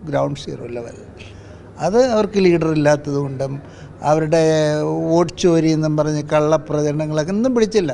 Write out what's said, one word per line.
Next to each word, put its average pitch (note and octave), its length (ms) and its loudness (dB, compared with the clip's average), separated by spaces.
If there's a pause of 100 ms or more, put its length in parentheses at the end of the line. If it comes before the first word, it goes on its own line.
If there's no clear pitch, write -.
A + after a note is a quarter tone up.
ground C#3+ 260 -2 (100)
zero C3 200 -12 (120)
level. A#2 200 -12 (880)
അത് G3 120 2 (160)
അവർക്ക് G#3 320 0
ലീഡർ E3 320 4
ഇല്ലാത്തതുകൊണ്ടും C#3+ 720 0 (580)
അവരുടെ D#3+ 320 2 (680)
വോട്ട് E3+ 220 2 (120)
ചോരി E3 320 4
എന്നും D#3 240 0
പറഞ്ഞ് D3+ 240 -2 (100)
കള്ളപ്രചരണങ്ങളൊക്കെ D3+ 1000 0
ഒന്നും B3 200 0
പിടിച്ചില്ല. G#3 380 0